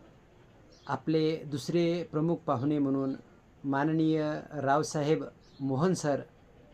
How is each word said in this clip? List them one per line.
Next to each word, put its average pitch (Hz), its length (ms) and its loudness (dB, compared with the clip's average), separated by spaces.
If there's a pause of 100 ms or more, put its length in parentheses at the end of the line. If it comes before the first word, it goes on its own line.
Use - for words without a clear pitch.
(880)
आपले 156 500 0
दुसरे 170 640 0
प्रमुख 160 320 0
पाहुणे 147 440 0
म्हणून 135 340 0 (500)
माननीय 156 720 0 (200)
रावसाहेब 147 720 0 (360)
मोहन 139 340 2
सर, 147 280 0 (520)